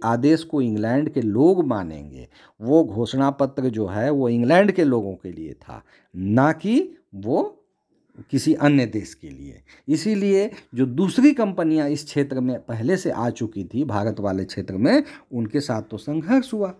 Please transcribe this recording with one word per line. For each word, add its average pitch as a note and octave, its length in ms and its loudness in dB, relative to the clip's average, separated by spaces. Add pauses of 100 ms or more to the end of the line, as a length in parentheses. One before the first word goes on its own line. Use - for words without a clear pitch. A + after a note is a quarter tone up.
आदेश C3 400 2
को C#3+ 180 -2
इंग्लैंड A#2 480 0
के C#3 120 -2
लोग D3 460 4
मानेंगे, D2+ 600 -6 (340)
वो D3 220 4
घोषणा C3 480 -2
पत्र C3+ 380 -2
जो G#2+ 180 -2
है G#2 220 -2
वो C3+ 200 0
इंग्लैंड D3+ 420 4
के F#3 120 0
लोगों A2+ 300 0
के F2+ 180 -14
लिए D#2 220 -12
था, - 300 -20 (320)
ना A2+ 360 2
कि A3+ 420 -2 (220)
वो A3+ 500 -4 (640)
किसी C#3+ 220 2
अन्य C#3+ 320 4
देश G#2+ 280 -8
के - 160 -20
लिए। C3 320 -18 (260)
इसीलिए G#3 640 0 (240)
जो C3 100 2
दूसरी F#3 480 4
कंपनियां E3 560 0
इस D3 140 -4
क्षेत्र C#3 360 -2
में B2 200 -2
पहले A#2 380 -2
से F3 140 -4
आ A#2 180 -2
चुकी - 340 -6
थी, A#2 200 -4
भारत G#2+ 360 -2
वाले G2 260 -2
क्षेत्र F#2+ 320 -8
में, G3 260 4 (280)
उनके A#2+ 280 -4
साथ A#2 220 -4
तो G#2+ 160 -10
संघर्ष E3 560 -2
हुआ। G3 260 -4